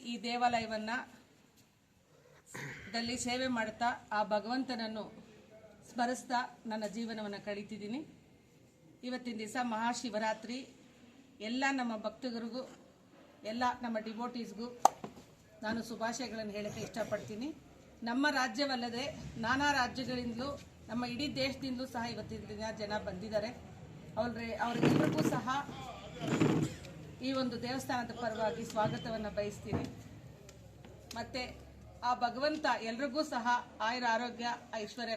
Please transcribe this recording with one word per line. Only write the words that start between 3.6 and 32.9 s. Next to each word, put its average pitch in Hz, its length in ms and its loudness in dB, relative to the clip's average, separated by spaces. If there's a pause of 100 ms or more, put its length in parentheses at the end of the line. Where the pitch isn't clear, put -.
ಆ - 20 6 (140)
ಭಗವಂತನನ್ನು 220 720 0 (880)
ಸ್ಮರಿಸ್ತಾ 247 480 2 (320)
ನನ್ನ 220 140 0 (100)
ಜೀವನವನ್ನ 220 520 -2
ಕಳೀತಿದ್ದೀನಿ. 208 520 -4 (1080)
ಇವತ್ತಿನ 247 340 -2
ದಿವಸ 214 140 -4 (180)
ಮಹಾಶಿವರಾತ್ರಿ, 220 840 0 (920)
ಎಲ್ಲ 262 140 2 (160)
ನಮ್ಮ 240 140 0 (120)
ಭಕ್ತರಿಗೂ 233 560 -4 (920)
ಎಲ್ಲ 240 120 0 (180)
ನಮ್ಮ 233 160 0 (100)
ಡಿವೋಟೀಸ್‌ಗೂ 226 600 -4 (960)
ನಾನು 226 160 0 (100)
ಶುಭಾಶಯಗಳನ್ನು 220 680 -2
ಹೇಳಕ್ಕೆ 208 240 -4
ಇಷ್ಟಪಡ್ತೀನಿ. 214 680 -4 (600)
ನಮ್ಮ 269 180 4 (120)
ರಾಜ್ಯವಲ್ಲದೆ 247 640 2 (420)
ನಾನಾ 269 220 6 (120)
ರಾಜ್ಯಗಳಿಂದಲೂ 247 680 0 (400)
ನಮ್ಮ 240 240 0
ಇಡೀ 285 220 0
ದೇಶದಿಂದಲೂ 262 500 0 (100)
ಸಹ 233 80 -2 (100)
ಇವತ್ತಿನ 214 360 -6
ದಿನ 214 140 -6 (160)
ಜನ 208 140 -2 (140)
ಬಂದಿದ್ದಾರೆ. 208 440 0 (680)
ಅವ್ರೆ-, 226 480 0
ಅವ್ರಿಗೆಲ್ರಿಗೂ 302 580 6 (120)
ಸಹ 226 120 0 (1700)
ಈ 262 100 0 (100)
ಒಂದು 247 140 0 (120)
ದೇವಸ್ಥಾನದ 247 440 -2 (120)
ಪರವಾಗಿ 220 420 0
ಸ್ವಾಗತವನ್ನ 220 720 0
ಬಯಸ್ತೀನಿ. 208 480 0 (1300)
ಮತ್ತೆ 233 260 -4 (600)
ಆ 240 80 6 (140)
ಭಗವಂತ 294 400 4 (240)
ಎಲ್ರಿಗೂ 254 340 2